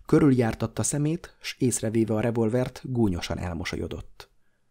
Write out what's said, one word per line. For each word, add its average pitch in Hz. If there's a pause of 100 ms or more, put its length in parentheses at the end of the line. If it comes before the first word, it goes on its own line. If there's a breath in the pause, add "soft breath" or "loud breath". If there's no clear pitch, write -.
körüljártatta 120
szemét, 151
s -
észrevéve 113
a 107
revolvert, 117
gúnyosan 104
elmosolyodott. 85 (400)